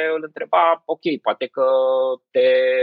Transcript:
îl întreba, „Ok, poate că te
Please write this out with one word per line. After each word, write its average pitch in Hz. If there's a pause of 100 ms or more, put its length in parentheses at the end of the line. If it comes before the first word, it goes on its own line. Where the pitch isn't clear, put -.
(160)
îl 156
întreba, 165
„Ok, 156 (220)
poate 113
că 135 (680)
te 127 (360)